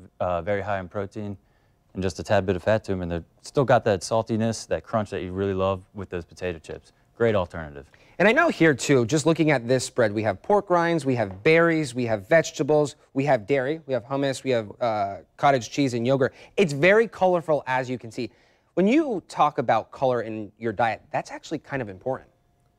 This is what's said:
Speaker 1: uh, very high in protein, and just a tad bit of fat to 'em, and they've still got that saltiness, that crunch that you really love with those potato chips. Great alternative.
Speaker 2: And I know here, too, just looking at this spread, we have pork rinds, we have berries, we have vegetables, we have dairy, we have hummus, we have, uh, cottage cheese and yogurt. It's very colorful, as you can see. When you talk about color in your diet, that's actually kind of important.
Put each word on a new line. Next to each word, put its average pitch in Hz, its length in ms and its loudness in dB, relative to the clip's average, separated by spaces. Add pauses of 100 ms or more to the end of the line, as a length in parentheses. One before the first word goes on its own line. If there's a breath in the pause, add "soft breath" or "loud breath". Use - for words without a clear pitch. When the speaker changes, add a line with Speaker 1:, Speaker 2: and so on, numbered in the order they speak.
(200)
Speaker 1:
uh, 90 220 -2
very 101 200 -4
high 98 180 -6
in 90 80 -10
protein, 101 500 -8 (560)
and 95 80 -6
just 92 160 -2
a 90 60 -10
tad 101 240 2
bit 98 80 0
of 87 80 -6
fat 107 220 0
to 98 80 -6
'em, 90 100 -4
and 85 80 -6
they've 85 120 -4 (200)
still 143 220 -2
got 117 180 4
that 101 160 2
saltiness, 113 640 -2
that 82 180 -4
crunch 107 280 -4
that 90 100 -6
you 90 100 -8
really 98 220 -2
love 95 300 0 (100)
with 98 160 -12
those 87 160 -8
potato 90 320 -8
chips. - 340 -16 (240)
Great 113 200 2
alternative. 80 500 -6 (320 soft breath)
Speaker 2:
And 180 100 4
I 220 40 6
know 320 180 2
here, 165 240 4
too, 127 320 2
just 143 220 0
looking 160 240 2
at 120 160 0
this 127 180 2
spread, 113 260 0
we 107 120 -2
have 101 180 -2
pork 196 300 0
rinds, 170 340 2
we 135 120 0
have 98 260 -4
berries, 160 500 4
we 123 140 -2
have 107 200 -4
vegetables, 151 680 2 (180 soft breath)
we 135 120 0
have 127 200 2
dairy, 139 400 -2
we 131 80 -4
have 117 120 -2
hummus, 139 380 -4
we 131 60 -2
have, 113 220 -2 (100)
uh, 104 360 -2 (200)
cottage 139 320 2
cheese 135 240 -2
and 117 140 -2
yogurt. 131 260 2 (240 loud breath)
It's 151 160 2
very 196 340 4
colorful, 170 600 0
as 127 240 -2
you 123 80 -6
can 117 100 -16
see. 113 220 -8 (420 soft breath)
When 185 140 2
you 254 400 2
talk 151 320 0
about 113 320 0
color 123 320 0
in 110 340 -10
your 113 160 -4
diet, 110 380 -2
that's - 180 -6
actually 220 300 -10
kind 135 240 -8
of 104 60 -10
important. 95 420 -8 (480)